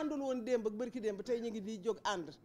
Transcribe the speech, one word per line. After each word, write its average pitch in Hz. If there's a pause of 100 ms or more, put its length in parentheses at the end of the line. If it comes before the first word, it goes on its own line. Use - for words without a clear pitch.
àndul 302
woon 262
démb 233
ak 214
bërki 247
démb, 208
tey 240
ñu 233
ngi 220
di 208
jóg 208
ànd. 175 (140)